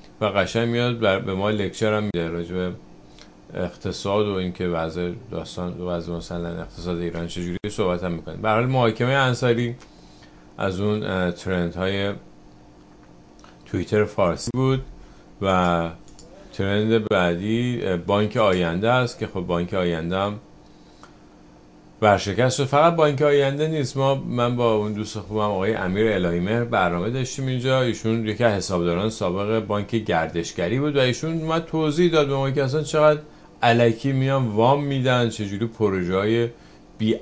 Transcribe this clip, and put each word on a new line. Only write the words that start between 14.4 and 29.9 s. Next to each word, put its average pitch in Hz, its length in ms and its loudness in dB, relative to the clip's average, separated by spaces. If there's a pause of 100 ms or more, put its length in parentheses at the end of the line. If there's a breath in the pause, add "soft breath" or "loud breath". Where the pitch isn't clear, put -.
بود 131 280 0 (600 loud breath)
و 90 480 2 (640)
ترند 107 540 0
بعدی، 104 760 0
اه، 92 140 0
بانک 101 400 0
آینده 92 520 2
است 123 300 0
که 110 80 -4
خب 98 120 -8
بانک 87 340 -2
آینده 87 440 -2
هم 104 220 -2 (1700 loud breath)
ورشکست 101 520 4
شد. 143 80 0
فقط 156 300 4
بانک 147 260 2
آینده 143 460 2
نیست. 151 300 -2
ما، 135 180 2
من 120 400 -2
با 117 200 4
اون 107 180 0
دوست 104 260 -6
خوبم 101 200 -4
آقای 104 340 0
امیر 98 380 2
الهیمهر 92 520 0
برنامه 95 460 0
داشتیم 131 380 -4
اینجا. 131 340 0
ایشون 113 460 0
یکی 107 160 0
از 113 100 4
حسابداران 90 560 0
سابق 104 560 -2
بانک 104 300 -2